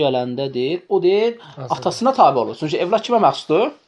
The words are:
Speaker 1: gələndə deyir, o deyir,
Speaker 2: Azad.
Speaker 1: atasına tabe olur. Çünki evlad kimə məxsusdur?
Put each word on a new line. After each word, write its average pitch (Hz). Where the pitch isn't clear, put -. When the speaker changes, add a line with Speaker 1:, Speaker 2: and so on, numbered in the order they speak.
Speaker 1:
gələndə 131
deyir, 139
o 190
deyir, 214
Speaker 2:
Azad. 131
Speaker 1:
atasına 226
tabe 139
olur. 110
Çünki 156
evlad 208
kimə 240
məxsusdur? 160